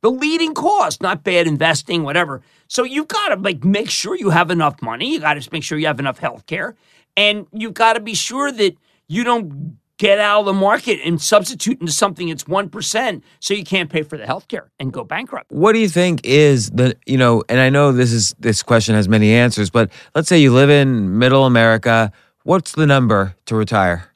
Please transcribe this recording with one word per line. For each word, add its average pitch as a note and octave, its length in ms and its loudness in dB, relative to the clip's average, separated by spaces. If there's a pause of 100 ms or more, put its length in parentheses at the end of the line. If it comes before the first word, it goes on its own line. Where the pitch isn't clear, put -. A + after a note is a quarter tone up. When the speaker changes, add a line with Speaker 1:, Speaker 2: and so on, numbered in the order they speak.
Speaker 1:
The A3+ 100 2
leading D4+ 440 -2
cause, F4 460 -2
not F#3 220 -4
bad F3 240 0
investing, D#3+ 560 -2
whatever. C#3+ 400 -4 (240)
So - 160 -4
you've C#4 240 -4
gotta, G#4 300 -4
like, F#3+ 260 -6
make G3+ 260 0
sure - 280 -6
you G3+ 140 -2
have D#3+ 200 2
enough D#3 320 -2
money. B2 300 -6
You D#4+ 80 -4
gotta D3 320 -4
make D#3 100 -8
sure D3+ 160 -6
you D#3 80 -2
have C#3+ 140 -4
enough C3+ 200 -6
healthcare. G3 540 -10 (420)
And G#3 360 0
you've G#3+ 220 -10
gotta A#3 260 2
be G#3+ 140 -12
sure C4+ 360 -4
that G#3 260 -2 (300)
you F#3 160 -4
don't G3 560 -4 (200)
get G3+ 200 2
out G#3 220 2
of G#3 60 -2
the G3 60 0
market G3 520 0
and E3 180 -2
substitute G#3+ 580 0
into E3 120 -6
something F3+ 360 -4
that's D#3 200 -10
one F#3+ 200 -2
percent A3 540 -6 (160)
so - 160 -4
you G#3 80 -6
can't F3 260 -4
pay D#3+ 140 -4
for D3+ 140 -12
the G#2+ 80 -14
healthcare E3 440 -10 (120)
and C3 120 -8
go B2 120 -12
bankrupt. - 480 -12
Speaker 2:
What G3 220 2
do A#3 40 2
you A3 100 2
think F3 360 0
is C3+ 460 4
the, B2 260 0 (100)
you C3 100 0
know, A#2+ 320 4
and B2 120 2
I C3 100 4
know C#3+ 220 4
this B2 180 2
is, A2+ 300 -2
this A2 240 -2
question A2+ 320 2
has G2+ 120 2
many G#2+ 240 4
answers, A2+ 380 2
but A2+ 220 0 (240)
let's D#3 120 -2
say F3 100 4
you C3+ 140 6
live C#3 180 6
in B2 500 2
middle C3+ 240 4
America. A2+ 680 4 (320)
What's F3+ 300 -2
the D#3 140 2
number A2 500 2 (100)
to - 80 -4
retire? F#2+ 600 0